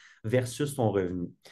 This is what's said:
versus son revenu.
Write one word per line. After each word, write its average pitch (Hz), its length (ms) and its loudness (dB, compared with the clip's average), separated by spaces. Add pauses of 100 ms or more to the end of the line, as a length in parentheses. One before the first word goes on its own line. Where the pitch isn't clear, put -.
(240)
versus 123 520 0
son 113 160 2
revenu. 90 380 0 (220)